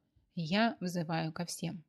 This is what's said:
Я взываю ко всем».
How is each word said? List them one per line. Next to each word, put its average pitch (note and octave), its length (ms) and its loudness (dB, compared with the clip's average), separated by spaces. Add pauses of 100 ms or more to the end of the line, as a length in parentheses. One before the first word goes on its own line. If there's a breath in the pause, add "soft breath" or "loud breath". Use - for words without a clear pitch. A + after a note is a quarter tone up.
(340)
Я G3 480 2
взываю E3 500 0
ко F3 140 -4
всем». - 440 -6